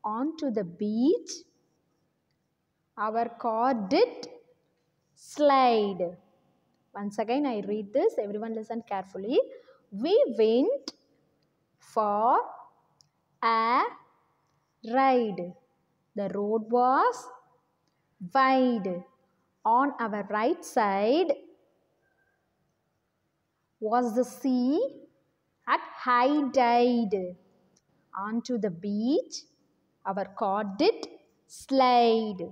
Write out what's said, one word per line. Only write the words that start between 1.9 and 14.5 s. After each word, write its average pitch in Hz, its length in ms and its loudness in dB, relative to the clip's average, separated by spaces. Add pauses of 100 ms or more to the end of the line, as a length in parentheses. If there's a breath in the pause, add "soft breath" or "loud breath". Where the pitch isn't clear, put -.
our 220 300 -2
car 233 460 -2
did 262 540 0 (880)
slide. 226 1000 2 (760)
Once 202 240 -8
again, 240 280 0
I 226 140 -4
read 202 320 -6
this. 339 260 2
Everyone 214 360 -6
listen 226 340 -8
carefully. 196 520 -4 (500 loud breath)
"We 226 220 -2 (260)
went 254 540 2 (840)
for 220 600 0 (1040)
a 226 400 2 (1120)